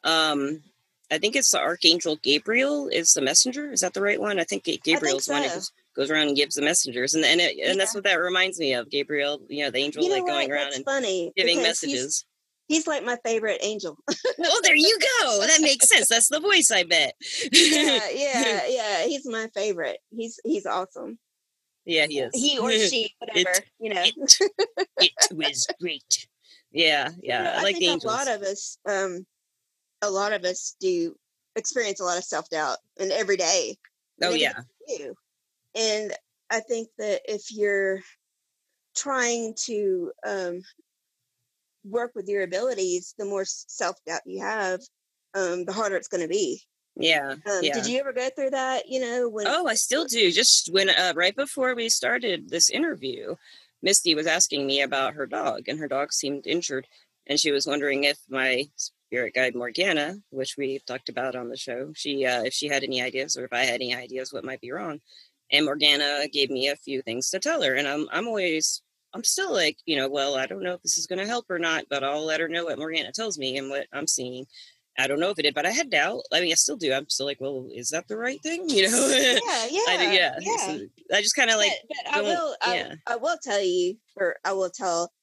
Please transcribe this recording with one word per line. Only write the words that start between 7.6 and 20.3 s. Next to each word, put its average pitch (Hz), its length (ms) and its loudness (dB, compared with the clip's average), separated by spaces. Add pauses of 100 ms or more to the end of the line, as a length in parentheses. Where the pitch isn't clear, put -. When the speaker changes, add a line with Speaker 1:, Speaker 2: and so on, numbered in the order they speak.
Speaker 1:
and 190 160 2
that's 190 140 0
Speaker 2:
Yeah. 202 40 -4
Speaker 1:
what 196 60 -8
that 190 120 4
reminds 180 440 0
me 139 140 2
of, 120 160 -4
Gabriel, 143 580 -2
you 143 160 -4
know, 135 60 -2
the 123 80 -2
angel, 147 260 0
Speaker 2:
You 370 60 2
know 403 60 2
Speaker 1:
like, 359 100 0
going 277 240 0
Speaker 2:
what? 294 60 0
Speaker 1:
around 285 80 0
Speaker 2:
That's 277 120 -4
Speaker 1:
and 262 80 -6
Speaker 2:
funny 214 500 0
Speaker 1:
giving 175 260 2
Speaker 2:
because 226 200 2
he's, 277 120 -2
Speaker 1:
messages. - 320 -2 (440)
Speaker 2:
he's, 311 180 2
like, 294 200 -2
my 240 180 -2
favorite 220 380 0
angel. 196 400 -6
<laughs> - 40 -10 (340)
Speaker 1:
Oh, 339 220 4
there - 140 2
you 381 240 4
go. 339 460 2
That 311 160 6
makes 269 260 6
sense. - 200 6
That's 233 200 4
the 302 120 0
voice, 370 300 4
I 185 140 2
bet. 160 300 2 (180)
<laughs> 294 200 -4
Speaker 2:
Yeah, 294 640 6
yeah, 254 540 2
yeah. 214 380 0
He's 285 200 -2
my 226 280 -4
favorite. 175 440 -2 (160)
He's, 226 300 -8